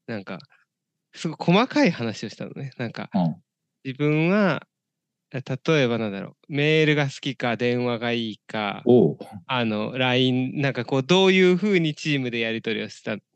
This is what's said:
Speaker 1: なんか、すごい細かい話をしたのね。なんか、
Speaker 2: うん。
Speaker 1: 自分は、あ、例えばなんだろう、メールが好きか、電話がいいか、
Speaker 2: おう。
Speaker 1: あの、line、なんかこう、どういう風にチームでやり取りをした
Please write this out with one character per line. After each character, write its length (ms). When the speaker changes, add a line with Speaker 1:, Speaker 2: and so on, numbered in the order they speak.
Speaker 1:
な 140
ん 40
か、 160
す 160
ご 60
い 40
細 300
か 160
い 80
話 340
を 40
し 80
た 80
の 60
ね。 260
な 100
ん 60
か、 200
Speaker 2:
う 60
ん。 160
Speaker 1:
自 140
分 320
は、 360
あ、 80
例 160
え 80
ば 80
な 100
ん 60
だ 80
ろ 160
う、 60
メ 300
ー 20
ル 100
が 100
好 140
き 160
か、 220
電 260
話 160
が 140
い 200
い 140
か、 380
Speaker 2:
お 280
う。 40
Speaker 1:
あ 180
の、 320
line、 640
な 80
ん 40
か 120
こ 120
う、 60
ど 220
う 80
い 80
う 160
風 240
に 140
チ 160
ー 80
ム 120
で 80
や 120
り 100
取 160
り 80
を 40
し 120
た 160